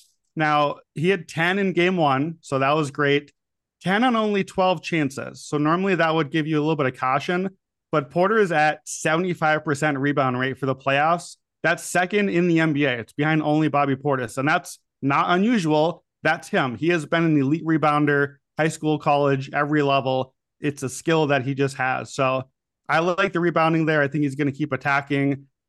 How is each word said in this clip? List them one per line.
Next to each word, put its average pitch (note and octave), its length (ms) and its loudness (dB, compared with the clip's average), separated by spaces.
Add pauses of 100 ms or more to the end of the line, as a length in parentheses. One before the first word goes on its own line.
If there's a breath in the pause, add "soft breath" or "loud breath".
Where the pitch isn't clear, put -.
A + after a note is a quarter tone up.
(340 soft breath)
Now, D3 420 0 (180)
he D#3+ 160 0
had F#3 180 -2
ten F3+ 300 -2
in F#3+ 160 0
game F3+ 240 2
one, D3+ 420 2
so C3+ 200 -2
that C3+ 120 2
was D3+ 180 0
great. C#3+ 400 0 (500)
Ten G3 220 0
on B3 140 2
only G#3 260 0
twelve F#3 400 0
chances. C3+ 640 -6
So - 120 -6
normally F3 380 0
that D#3+ 180 2
would D#3 200 0
give D#3 160 -2
you D#3 100 0
a D3 40 0
little D#3 120 0
bit C#3+ 120 0
of B2+ 100 -4
caution, F3+ 540 -2 (420)
but C#3+ 180 -2
Porter G3 280 2
is G3+ 120 2
at D3+ 340 0
seventy-five D#3+ 800 -2
percent D3 340 0
rebound C3+ 380 0
rate B2+ 220 -4
for C#3 80 -6
the C3 80 0
playoffs. D3+ 600 -2 (260)
That's E3 220 0
second G3 440 0
in F3+ 200 0
the E3 100 4
N D#3+ 140 2
B C#3+ 140 0
A. B2 120 -2
It's A2 140 -12
behind D#3 280 0
only D3+ 280 0
Bobby C#3 260 2
Portis, C3+ 420 -4
and C3+ 120 -2
that's F3 320 -2 (200)
not C#3+ 300 0
unusual. E3+ 760 2 (200)
That's D#3+ 240 0
him. C#3 260 0
He D3 140 -2
has E3+ 180 0
been E3 160 0
an D#3 180 4
elite D3 240 0
rebounder, D3 720 2 (180)
high D#3 100 0
school, D#3 320 -2
college, C#3+ 540 0
every D3 300 0
level. C3 520 0 (260)
It's C#3+ 220 -4
a C3 60 -4
skill D#3 400 0
that C3+ 160 2
he C#3 100 -4
just C3+ 220 -2
has. B2+ 360 -4
So C3 360 -2 (400)
I D3+ 100 2
like F3+ 340 0
the F3 60 -2
rebounding E3 480 2
there. D#3 160 2
I C#3 60 0
think D3 160 -2
he's C3+ 100 -2
gonna C#3+ 160 -2
keep C#3+ 220 -4
attacking. C#3 760 -2 (220)